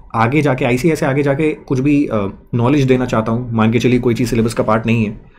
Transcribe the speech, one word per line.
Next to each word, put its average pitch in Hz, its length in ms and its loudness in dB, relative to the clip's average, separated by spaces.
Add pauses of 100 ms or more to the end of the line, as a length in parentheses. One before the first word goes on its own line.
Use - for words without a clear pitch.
(140)
आगे 120 280 0
जाके 139 220 0
आईसीएस 131 360 0
से 160 60 -2
आगे 139 160 0
जाके 143 320 0
कुछ - 260 -4
भी, 143 260 2
अ, 98 480 -6
knowledge 135 300 2
देना 127 220 2
चाहता 113 260 -2
हूँ, 120 200 -6
मान 113 200 2
के 120 60 2
चलिए 123 220 2
कोई 117 140 0
चीज़ 113 140 -2
syllabus 113 260 -2
का 127 80 -2
पार्ट 113 240 0
नहीं 113 200 0
है, 101 140 -8 (180)